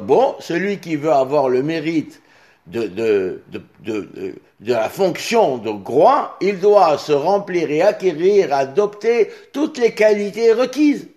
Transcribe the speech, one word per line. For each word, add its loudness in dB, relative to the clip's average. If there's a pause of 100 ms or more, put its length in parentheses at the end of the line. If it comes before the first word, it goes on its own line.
bon, 2
celui -4
qui -8
veut -2
avoir 2
le 0
mérite -4 (460)
de, -6
de, -2
de, -12 (200)
de, -6
de, -12 (260)
de -4
la 0
fonction -2
de -8
roi, 0
il -2
doit 4
se -6
remplir 0
et 0
acquérir, 2
adopter 0 (200)
toutes -4
les 2
qualités 2
requises. 0